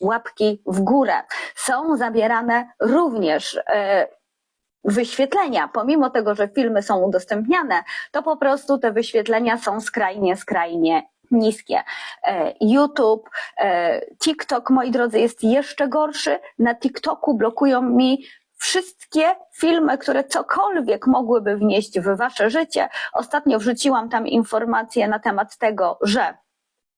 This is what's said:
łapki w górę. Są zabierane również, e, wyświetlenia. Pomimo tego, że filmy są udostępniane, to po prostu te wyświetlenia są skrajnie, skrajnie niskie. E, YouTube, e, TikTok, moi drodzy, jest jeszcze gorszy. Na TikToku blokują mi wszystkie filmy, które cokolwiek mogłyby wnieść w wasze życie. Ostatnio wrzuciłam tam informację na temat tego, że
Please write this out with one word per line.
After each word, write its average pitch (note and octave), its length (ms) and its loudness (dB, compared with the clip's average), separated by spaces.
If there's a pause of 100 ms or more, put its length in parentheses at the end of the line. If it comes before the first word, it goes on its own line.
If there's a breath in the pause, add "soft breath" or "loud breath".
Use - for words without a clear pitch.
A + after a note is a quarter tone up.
łapki G#3+ 640 -2
w F#3 140 -2
górę. G#3+ 420 2 (340 loud breath)
Są C#4+ 420 -2
zabierane A#3 720 0 (100)
również, A3+ 880 0
e, G3+ 400 2 (800)
wyświetlenia. A#3+ 800 0
Pomimo C4 420 2
tego, G#3+ 260 -2
że G#3 120 0
filmy A3+ 340 0
są G3 200 0
udostępniane, G3+ 840 0 (280 loud breath)
to D4 120 -4
po D#4 140 0
prostu C#4 400 0
te A#3 140 0
wyświetlenia A3+ 680 0
są G#3+ 240 -4
skrajnie, G3 560 -2
skrajnie E3+ 680 -2 (280)
niskie. A3 520 0 (400 loud breath)
E, E3+ 380 -2
YouTube, A3+ 680 2 (280 loud breath)
e, F3 440 0 (220)
TikTok, C#4+ 460 -2
moi B3+ 220 2
drodzy, A#3 280 0
jest A#3 240 0
jeszcze C#4 440 0
gorszy. D4+ 520 -2 (200 loud breath)
Na A#3 160 2
TikToku - 600 -2
blokują B3 440 2
mi B3+ 440 2 (320 loud breath)
wszystkie F4+ 800 -2 (180)
filmy, D#4+ 440 2
które C#4 260 -2
cokolwiek D4+ 840 -2
mogłyby A3+ 500 2
wnieść G3+ 420 0
w F#3+ 180 0
wasze A3+ 320 0
życie. D#4+ 400 -2 (240 loud breath)
Ostatnio C4+ 460 0
wrzuciłam A#3+ 500 0
tam A#3 180 -2
informację A3+ 800 -2
na G#3+ 120 -2
temat G3+ 380 -4
tego, G3 440 0
że G#3 360 0 (600)